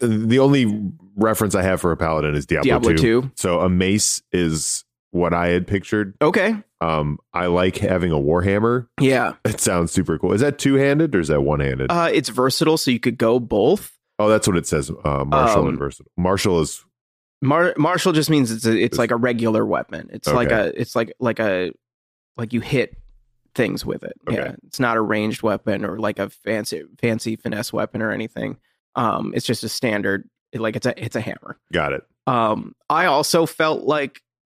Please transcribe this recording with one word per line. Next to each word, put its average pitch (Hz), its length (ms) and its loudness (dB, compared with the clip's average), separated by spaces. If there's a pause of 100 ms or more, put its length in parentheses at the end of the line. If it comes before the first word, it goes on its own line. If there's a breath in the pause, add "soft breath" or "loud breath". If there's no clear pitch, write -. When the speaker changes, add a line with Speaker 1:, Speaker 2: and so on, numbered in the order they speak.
Speaker 1:
the 113 380 2
only 117 520 2 (240)
reference 107 380 2
I 95 80 2
have 92 200 2
for 87 100 2
a 80 60 0
paladin 78 360 0
is 73 140 -2
Diablo 76 160 0 (160)
Speaker 2:
Diablo 117 140 2
Speaker 1:
two. 113 300 4
Speaker 2:
two. 135 120 -8
Speaker 1:
So 87 240 0
a 90 100 2
mace 95 520 2 (100)
is 82 520 -2 (280)
what 87 220 0
I 87 160 0
had 87 180 0
pictured. 101 540 -2
Speaker 2:
Okay. 196 340 2 (260)
Speaker 1:
Um, 78 360 0 (160)
I 90 140 -2
like 90 300 2
having 90 340 0
a 78 60 0
warhammer. 98 680 0 (120)
Speaker 2:
Yeah. 127 340 2 (120)
Speaker 1:
It 107 140 -4
sounds 87 320 0
super 85 280 0
cool. 92 140 0
Is 104 80 2
that 143 180 0
two-handed 139 560 2
or 95 60 4
is 76 80 -2
that 73 120 2
one-handed? 69 500 0
Speaker 2:
Uh, 170 220 0
it's 117 160 0
versatile, 131 480 0
so - 140 0
you 117 80 0
could 120 180 -2
go 120 220 2
both. 123 580 0 (220)
Speaker 1:
Oh, 107 100 4
that's 107 180 4
what 95 100 2
it 80 100 -2
says. 73 240 -2 (120)
Uh, 71 220 0
martial 107 380 2
Speaker 2:
Um, 69 60 0
Speaker 1:
and 67 100 -4
versatile. 69 380 -8
Martial 92 440 2
is - 220 -4 (580)
Speaker 2:
Mar-, 160 360 2
martial 175 360 2
just 151 160 2
means 139 220 2
it's 113 140 -6
a, 113 100 4
it's 95 100 2
Speaker 1:
It's - 140 -2
Speaker 2:
like 117 120 2
a 120 40 2
regular 113 500 2
weapon. 82 460 -4
It's - 160 -8
like 123 240 2
Speaker 1:
Okay. 104 180 2
Speaker 2:
a, - 100 -10
it's - 160 -6
like, 117 240 -2
like 117 200 -2
a, 92 320 0 (640)
like 117 180 -8
you 113 80 0
hit - 340 -2 (600)
things 98 300 -2
with - 180 -6
it. - 100 -12 (140)
Speaker 1:
Okay. - 100 -2
Speaker 2:
Yeah. - 180 -6 (120)
It's - 120 -16
not 117 180 2
a 110 40 2
ranged 107 420 -2
weapon 107 420 -2
or, 92 140 -6
like, 107 200 -4
a 147 100 -4
fancy, 104 540 -6 (160)
fancy 113 380 -2
finesse 113 360 -8
weapon 110 300 -4
or 110 80 -2
anything. 110 460 -8 (380)
Um, 107 400 -2
it's 120 120 -2
just 117 160 -2
a 113 60 -6
standard, 101 580 -2 (260)
like, 110 220 -4
it's 120 100 -6
a, 123 180 -4
it's 117 120 -8
a 113 60 -4
hammer. - 380 -12 (140)
Speaker 1:
Got 73 200 0
it. 67 100 -6 (240)
Speaker 2:
Um, 113 480 0 (140)
I 160 180 2
also 160 400 2
felt 156 360 -2
like 139 380 -2 (260)